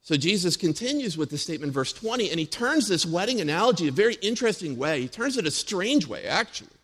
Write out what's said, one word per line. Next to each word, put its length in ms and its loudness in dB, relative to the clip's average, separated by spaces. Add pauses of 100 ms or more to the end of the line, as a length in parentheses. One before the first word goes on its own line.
So 160 0
Jesus 400 2
continues 640 -2
with 100 -2
the 80 -8
statement, 380 -4
verse 180 -2
twenty, 380 -2
and 100 -2
he 60 -2
turns 420 0
this 160 2
wedding 380 0
analogy 460 4
a 40 0
very 300 4
interesting 560 0
way. 240 2
He 60 -4
turns 280 -4
it 100 0
a 40 2
strange 560 0
way, 180 -8
actually. 460 -2 (140)